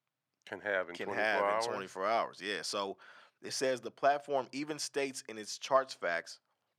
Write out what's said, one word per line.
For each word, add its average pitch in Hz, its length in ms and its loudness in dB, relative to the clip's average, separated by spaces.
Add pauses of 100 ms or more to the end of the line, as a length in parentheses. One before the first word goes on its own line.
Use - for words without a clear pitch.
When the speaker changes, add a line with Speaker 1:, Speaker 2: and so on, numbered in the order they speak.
(460)
Speaker 1:
Can 98 140 -8
have 95 280 0
in 87 60 -10
Speaker 2:
can 104 120 -6
Speaker 1:
twenty-four 101 180 0
Speaker 2:
have 101 180 4
Speaker 1:
hours? 104 240 2
Speaker 2:
in 120 60 -2
twenty-four 95 340 -4
hours. 92 360 2
Yeah, 92 200 -2
so 101 340 -2 (460)
it 107 100 -8
says 131 280 0
the 110 100 -10
platform 143 640 2
even 151 260 -4
states 139 500 -2
in 110 100 -8
its 104 200 -8
charts 131 360 4
facts 85 460 -2 (380)